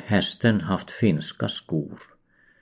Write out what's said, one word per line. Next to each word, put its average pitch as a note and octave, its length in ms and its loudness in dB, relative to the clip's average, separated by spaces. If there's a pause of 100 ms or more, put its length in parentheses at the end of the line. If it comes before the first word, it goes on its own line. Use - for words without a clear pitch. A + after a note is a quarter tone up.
hästen G#2 560 2
haft F2 300 -4
finska F2 560 0
skor. - 520 -4 (640)